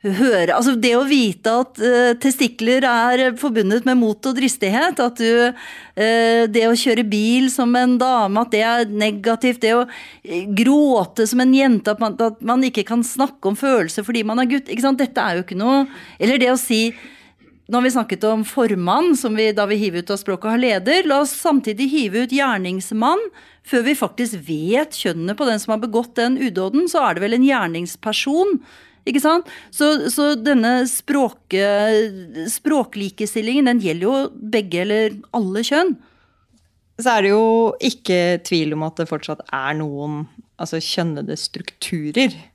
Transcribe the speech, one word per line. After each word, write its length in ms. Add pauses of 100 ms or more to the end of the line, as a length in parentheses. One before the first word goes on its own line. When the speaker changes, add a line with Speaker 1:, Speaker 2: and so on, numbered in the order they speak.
Speaker 1:
høre, 520
altså 260
det 160
å 100
vite 380 (160)
at, 180
eh, 360
testikler 720
er 480
forbundet 480
med 140
mot 180 (100)
og 80
dristighet, 640
at 180
du, 360 (420)
eh, 520
det 180
å 80
kjøre 360
bil 420
som 260
en 220
dame, 420
at 100
det 120
er 240
negativt, 760
det 140
å, 120 (380)
eh, 220
gråte 840
som 120
en 120
jente, 360
at 120
man, 180
at 240
man 200
ikke 240
kan 160
snakke 420
om 120
følelser 460
fordi 220
man 140
er 80
gutt, 240
ikke 100
sant? 180
Dette 200
er 180
jo 60
ikke 160
noe, 280 (320)
eller 200
det 100
å 100
si, 360 (720)
nå 60
har 80
vi 80
snakket 340
om 180
formann, 720
som 220
vi, 160
da 140
vi 100
hiver 220
ut 120
av 80
språket, 320
har 80
leder. 480
La 140
oss 160
samtidig 540
hive 340
ut 60
gjerningsmann, 880 (420)
før 220
vi 100
faktisk 480
vet 500
kjønnet 440
på 100
den 140
som 180
har 80
begått 280
den 240
udåden, 500
så 220
er 40
det 60
vel 140
en 100
gjerningsperson, 1160 (460)
ikke 140
sant? 260 (240)
Så, 400
så 260
denne 480
språk-, 720 (960)
språklikestillingen, 1200
den 100
gjelder 260
jo 80 (360)
begge 320
eller 340 (200)
alle 280
kjønn. 300 (1080)
Speaker 2:
Så 140
er 100
det 80
jo 120 (360)
ikke 380 (260)
tvil 320
om 80
at 160
det 80
fortsatt 380
er 320
noen, 460 (340)
altså, 240
kjønnede 560
strukturer 960 (200)